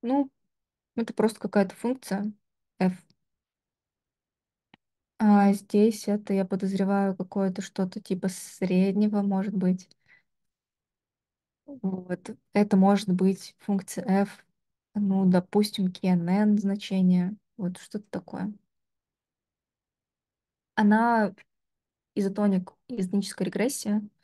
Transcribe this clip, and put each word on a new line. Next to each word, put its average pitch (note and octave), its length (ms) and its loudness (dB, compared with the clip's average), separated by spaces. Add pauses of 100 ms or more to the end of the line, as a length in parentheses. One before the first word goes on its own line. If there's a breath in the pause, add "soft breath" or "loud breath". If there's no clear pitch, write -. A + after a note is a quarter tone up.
Ну, C4+ 280 0 (640)
это A#3 180 -4
просто A3 260 0
какая-то G3 360 0
функция G#3+ 580 -6 (460)
f. F#3 140 2 (2250)
А G3+ 340 6
здесь G#3 540 2
это, G#3 260 -4
я F#3+ 120 0
подозреваю, G3 720 -2
какое-то F#3+ 440 -4
что-то F#3+ 400 -6
типа F#3 280 -4
среднего, G3 920 0
может G3 320 -2
быть. F#3 360 -2 (1800 soft breath)
Вот. F#3 600 -10 (240)
Это G#3 240 2
может G3 320 4
быть F#3 500 -2
функция - 440 -6 (200)
f, - 220 -10 (500)
ну, F#3+ 300 0
допустим, F#3 640 2
K - 180 -6
N E3+ 200 2
N G#3 280 2
значение. F#3+ 800 0 (220)
Вот F3+ 200 -6
что-то - 320 -14
такое. - 440 -10 (2250)
Она, G#3+ 580 4 (840)
изотоник, G3 580 0 (160)
изотоническая G3 580 -4
регрессия G#3 560 -2 (200)